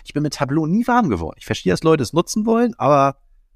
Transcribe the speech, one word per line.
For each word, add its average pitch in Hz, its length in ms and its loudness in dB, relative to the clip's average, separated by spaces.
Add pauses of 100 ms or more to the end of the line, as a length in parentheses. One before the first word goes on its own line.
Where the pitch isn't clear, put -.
ich - 80 -16
bin 147 120 -2
mit 143 100 -6
Tableau 147 320 -2
nie 214 200 0
warm 240 220 2
geworden. 82 300 -4
Ich - 80 -20
verstehe, 180 260 -2
dass 165 120 -2
Leute 156 180 4
es 110 100 -6
nutzen 190 320 -2
wollen, 226 340 0
aber 139 380 2 (400)